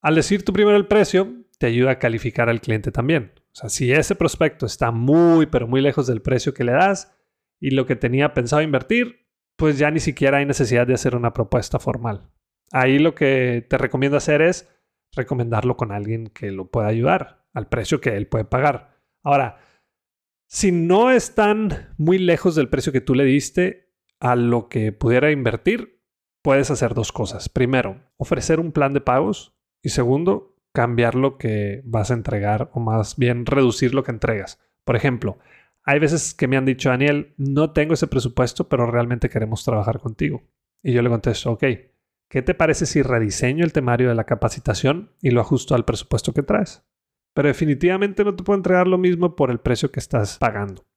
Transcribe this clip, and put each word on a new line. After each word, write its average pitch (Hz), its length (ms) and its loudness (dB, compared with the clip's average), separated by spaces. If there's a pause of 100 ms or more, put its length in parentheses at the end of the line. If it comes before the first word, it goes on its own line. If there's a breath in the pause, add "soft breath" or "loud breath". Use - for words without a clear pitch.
Al 156 100 2
decir 180 320 0
tú 202 80 -2
primero 208 240 4
el 202 80 2
precio, 196 420 2 (300)
te - 80 -2
ayuda 123 240 2
a 131 80 0
calificar 117 520 0
al 113 120 -2
cliente 110 300 -4
también. 127 440 -2
O - 200 -20
sea, - 140 -14
si 123 220 0
ese 156 220 2
prospecto 160 540 -2
está 117 240 -2
muy, 156 560 4
pero 120 200 -2
muy 131 140 2
lejos 139 240 2
del 117 160 -2
precio 131 320 -2
que - 100 -4
le 120 100 0
das 185 440 0 (420)
y 139 120 -2
lo 131 160 0
que 135 80 0
tenía 131 400 0
pensado 135 260 0
invertir, 185 600 -2 (320)
pues 151 220 0
ya 147 140 2
ni 160 80 0
siquiera 139 400 0
hay 143 80 -2
necesidad 123 400 2
de 127 80 2
hacer 123 200 -2
una 120 160 0
propuesta 120 460 -2
formal. 113 540 -6 (400)
Ahí 131 260 2
lo 156 160 4
que 127 560 0
te 135 80 0
recomiendo 139 400 0
hacer 151 240 0
es 175 260 0 (480)
recomendarlo 120 640 -2
con 110 140 -6
alguien 107 360 -6
que 104 240 -12
lo 95 200 -10
pueda 110 160 -2
ayudar 131 680 -2
al 110 160 -10
precio 123 320 -4
que 113 160 -2
él 104 80 -4
puede 110 200 -4
pagar. 135 520 -2 (240)
Ahora, 139 380 0 (880 soft breath)
si - 240 0
no 180 400 4
están 214 880 0
muy 170 200 4
lejos 175 380 2
del 143 120 2
precio 135 240 -2
que 131 80 2
tú 131 140 0
le 135 120 4
diste 143 680 0 (260)
a 123 160 2
lo 120 340 0
que 110 220 -2
pudiera 127 400 2
invertir, 147 680 -2 (400)
puedes 139 300 2
hacer 117 240 -2
dos 110 160 -4
cosas. - 360 -8
Primero, 123 540 -2 (160)
ofrecer 160 420 -2
un 165 120 -4
plan 139 220 0
de 160 80 0
pagos. 156 540 -2 (280)
Y - 60 -4
segundo, 143 680 -2 (180)
cambiar 117 400 0
lo 131 240 0
que 107 480 -4
vas 113 240 -2
a 127 60 2
entregar 107 580 -2
o - 60 -6
más 110 380 -2
bien 120 280 0
reducir 127 480 2
lo 135 100 0
que - 80 -8
entregas. 110 480 -6 (240)
Por 123 120 0
ejemplo, 117 420 -2 (480 soft breath)
hay 143 140 2
veces 151 340 0
que - 140 -2
me 131 80 0
han 135 80 0
dicho, 131 240 0
"Daniel, 143 480 0
no 143 360 0
tengo 156 220 0
ese 156 140 -2
presupuesto, 123 600 -2
pero 120 200 0
realmente 120 380 -2
queremos 110 380 -4
trabajar 110 340 -2
contigo." 131 440 -6 (380)
Y 135 120 -2
yo 120 80 4
le 120 80 2
contesto, 117 420 -2
"Ok, 117 120 -2 (680)
¿qué 135 120 -2
te 139 120 -2
parece 160 320 0
si 147 160 0
rediseño 123 640 0
el 160 80 -4
temario 127 340 2
de 120 80 2
la 113 80 -2
capacitación 131 880 -2 (100)
y 135 100 2
lo 120 100 4
ajusto 135 340 0
al 120 80 0
presupuesto - 500 -4
que 147 100 -2
traes? - 420 -2 (500)
Pero 143 140 2
definitivamente 180 760 0
no 202 100 0
te 180 100 -8
puedo 208 120 2
entregar 180 320 2
lo 185 100 2
mismo 180 380 2
por 131 160 0
el 120 80 -4
precio 127 320 -2
que - 80 -6
estás 110 380 -2
pagando." 101 480 -4 (120)